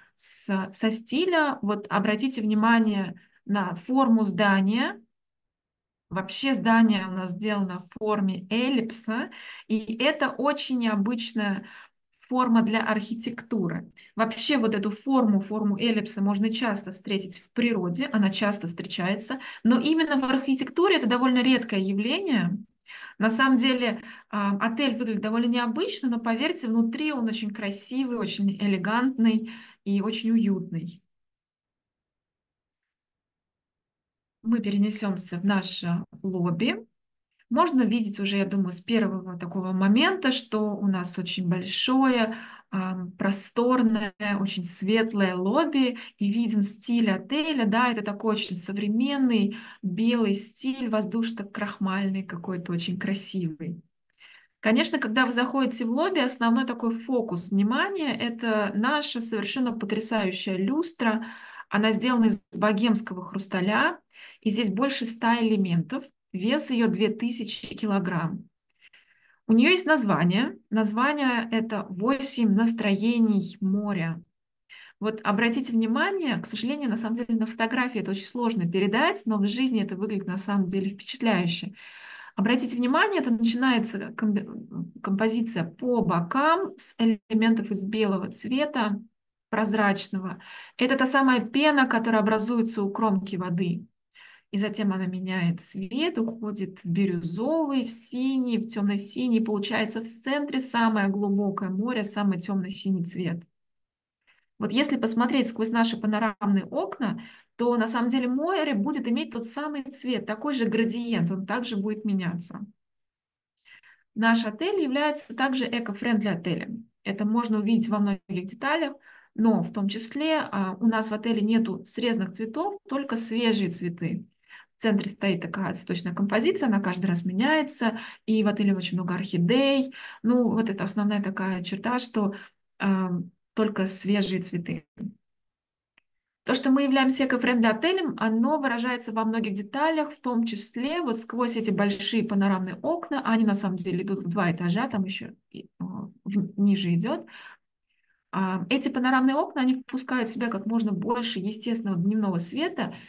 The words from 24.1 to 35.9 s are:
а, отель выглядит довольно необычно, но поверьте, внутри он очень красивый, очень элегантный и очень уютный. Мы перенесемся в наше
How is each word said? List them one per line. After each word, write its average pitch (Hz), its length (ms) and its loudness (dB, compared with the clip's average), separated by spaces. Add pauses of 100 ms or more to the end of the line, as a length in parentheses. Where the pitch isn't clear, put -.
а, 202 300 0
отель 233 400 0
выглядит 226 240 -2
довольно 226 240 0
необычно, 240 640 0
но 233 100 -2
поверьте, 247 480 -2
внутри 233 440 0
он 247 160 -2
очень 220 220 -4
красивый, 240 680 -4
очень 196 420 -2
элегантный 220 880 2 (360)
и 196 160 2
очень 220 280 -2
уютный. 185 720 0 (3500)
Мы 226 180 2
перенесемся 202 760 0
в 185 80 -2
наше 180 580 0 (180)